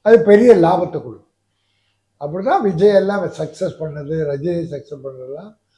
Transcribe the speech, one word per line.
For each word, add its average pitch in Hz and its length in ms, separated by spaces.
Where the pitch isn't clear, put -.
அது 226 180
பெரிய 208 360
லாபத்தை 170 460
கொடுக்கும். 117 220
அப்படிதான் 190 420
விஜய் 196 340
எல்லாம் 190 280
சக்சஸ் 156 560
பண்ணது, 151 460
ரஜினி 165 460
சக்சஸ் 139 320
பண்ணதெல்லாம் 135 520